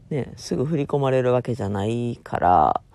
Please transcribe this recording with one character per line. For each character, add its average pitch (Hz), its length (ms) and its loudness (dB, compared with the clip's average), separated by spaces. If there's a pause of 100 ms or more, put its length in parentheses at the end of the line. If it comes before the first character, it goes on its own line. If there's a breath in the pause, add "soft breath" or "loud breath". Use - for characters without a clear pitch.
(120)
ね、 135 240 -4
す - 200 -8
ぐ 127 100 -2
振 160 120 -2
り 143 80 -2
込 147 140 -2
ま 135 100 0
れ 131 140 2
る 123 100 2
わ 123 80 2
け 120 140 -4
じ - 80 -6
ゃ 98 60 -2
な 101 160 -2
い 117 380 -4
か - 160 -8
ら、 80 420 4 (140 loud breath)